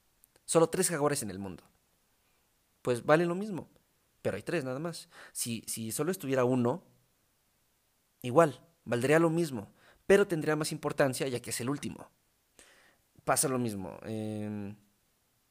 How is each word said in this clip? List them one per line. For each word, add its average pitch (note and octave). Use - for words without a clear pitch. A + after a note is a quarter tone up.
solo E3
tres F#3
jaguares C#3+
en G#2+
el F2+
mundo. F#2+
Pues A#2+
valen D#3+
lo F3
mismo, F#3+
pero G2+
hay G#2
tres D#3
nada C3
más. E3
Si, A#2
si A2
solo D3+
estuviera C3
uno, B2+
igual, C3+
valdría B2+
lo E3
mismo, D3+
pero G3
tendría D#3
más D3+
importancia D3
ya A#2+
que A2+
es -
el A#2+
último. -
Pasa D3
lo B2+
mismo, G2
em, G#2+